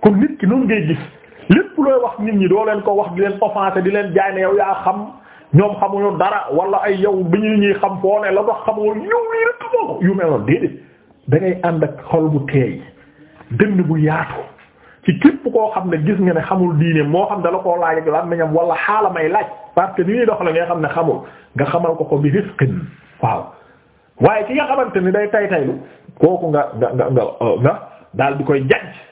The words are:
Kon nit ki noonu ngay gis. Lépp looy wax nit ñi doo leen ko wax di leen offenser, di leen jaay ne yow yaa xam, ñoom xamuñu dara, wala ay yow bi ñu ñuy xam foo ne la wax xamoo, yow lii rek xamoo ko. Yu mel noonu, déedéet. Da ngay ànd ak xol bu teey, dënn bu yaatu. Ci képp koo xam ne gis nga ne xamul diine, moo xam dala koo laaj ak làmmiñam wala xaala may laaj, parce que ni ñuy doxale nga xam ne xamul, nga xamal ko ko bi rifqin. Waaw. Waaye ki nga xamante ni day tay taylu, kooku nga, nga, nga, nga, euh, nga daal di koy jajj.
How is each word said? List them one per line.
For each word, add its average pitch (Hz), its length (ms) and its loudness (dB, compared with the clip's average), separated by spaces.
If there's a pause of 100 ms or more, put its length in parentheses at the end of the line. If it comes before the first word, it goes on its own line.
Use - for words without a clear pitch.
Kon 208 160 8
nit 285 200 0
ki - 80 0
noonu 247 180 2
ngay 196 220 0
gis. 156 120 0 (500)
Lépp 330 280 4
looy 269 260 4
wax 214 160 -4
nit 214 160 -4
ñi 190 140 2
doo 208 160 2
leen 208 160 -2
ko 208 140 0
wax 202 200 -2
di 185 60 0
leen 196 200 0
offenser, 196 400 0
di 185 100 0
leen 202 220 -2
jaay 196 220 2
ne 185 60 -2
yow - 160 2
yaa 196 260 2
xam, 208 220 -2 (480)
ñoom 196 260 4
xamuñu 196 400 0
dara, 196 220 0 (100)
wala 190 320 0
ay 202 160 0
yow 190 240 0
bi 170 160 2
ñu 214 220 0
ñuy 202 180 2
xam 196 220 -2
foo 196 200 2
ne 196 100 -2
la 196 100 2
wax 214 240 -2
xamoo, 214 200 -2
yow 370 460 -2
lii 453 160 0
rek 494 160 -4
xamoo 453 240 -2
ko. - 140 -8
Yu 185 140 2
mel 180 120 0
noonu, 120 180 0
déedéet. - 260 2 (560)
Da 135 120 2
ngay 185 240 -2
ànd 160 200 0
ak - 280 -6
xol 160 180 2
bu 147 100 0 (120)
teey, 113 300 0 (680)
dënn 202 360 2
bu 160 100 0
yaatu. 156 440 -2 (640)
Ci 185 140 2
képp 285 240 4 (100)
koo 214 200 2
xam 185 180 -4
ne 165 140 -2
gis 190 140 0
nga 180 140 2
ne 160 80 0
xamul 175 380 0
diine, 160 240 2
moo 147 260 0
xam 202 140 -6
dala 175 160 0
koo 180 180 -2
laaj 160 220 0
ak 160 80 -4
làmmiñam 165 480 -2
wala 170 200 0
xaala 208 380 0
may 165 160 -2
laaj, 190 160 0 (300)
parce 190 200 2
que 190 80 -2
ni 185 100 0
ñuy 240 120 2
doxale 208 280 0
nga 170 120 0
xam 170 160 -2
ne 151 60 -2
xamul, 139 320 -2 (360)
nga - 100 0
xamal 170 320 -2
ko 160 80 -2
ko 151 120 0
bi 143 140 2
rifqin. 143 420 0 (480)
Waaw. - 220 -2 (760)
Waaye 208 280 2
ki 247 60 -6
nga 294 140 0
xamante 262 340 0
ni 185 100 0
day 208 180 0
tay 208 180 0
taylu, 147 260 0 (460)
kooku 175 300 2
nga, 147 140 2 (160)
nga, 120 160 2
nga, 127 160 2
nga, 123 120 2 (180)
euh, 110 200 2
nga 143 120 2 (400)
daal 139 240 0
di 143 60 -4
koy 139 220 0
jajj. - 300 0 (160)